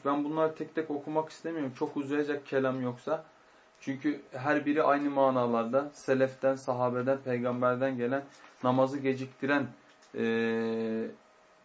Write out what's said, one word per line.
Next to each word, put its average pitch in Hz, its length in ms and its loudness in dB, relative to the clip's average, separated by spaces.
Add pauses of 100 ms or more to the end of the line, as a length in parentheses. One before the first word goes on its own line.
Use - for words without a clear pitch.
Ben 143 200 0
bunları 156 300 0
tek 151 200 -10
tek 156 160 -4
okumak 151 400 -4
istemiyorum. 156 480 -6
Çok 151 180 -4
uzayacak 147 500 -4
kelam 131 360 0
yoksa. 127 420 -4 (560)
Çünkü 143 400 -4 (120)
her 139 340 0
biri 147 160 2
aynı 143 280 4
manalarda. 131 840 2
Seleften, 131 600 2
sahabeden, 123 640 0
peygamberden 123 800 0
gelen 131 280 -2 (400)
namazı 131 340 4
geciktiren, 131 680 0 (480)
e, 113 100 -2 (1400)